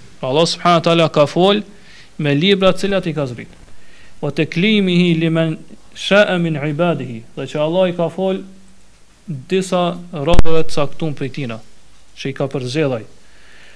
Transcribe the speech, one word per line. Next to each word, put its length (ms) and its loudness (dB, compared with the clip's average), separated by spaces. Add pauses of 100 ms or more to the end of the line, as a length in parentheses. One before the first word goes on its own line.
(180)
Pra 120 -8
Allah 160 2
subhanahu 340 0
wa 80 -2
taala 200 2
ka 220 2
fol 320 0 (560)
me 160 -2
libra 380 2
të 120 -4
cilat 220 -2
i 80 -6
ka 160 -6
zbrit. 200 -16 (720)
Wa 80 -4
taklimihi 920 0
liman 360 -2 (360)
sha'a 440 0
min 200 -4
ibadihi. 640 -4 (140)
Dhe 140 -10
që 160 -4
Allah 240 0
i 80 -8
ka 120 -2
fol 320 -6 (840)
disa 720 -4 (140)
robëve 540 8
të 80 4
caktuar 400 -2
prej 240 -8
tina, 220 -10 (580)
që 120 -8
i 40 -8
ka 160 -4
përzgjedhaj. 540 -4 (720)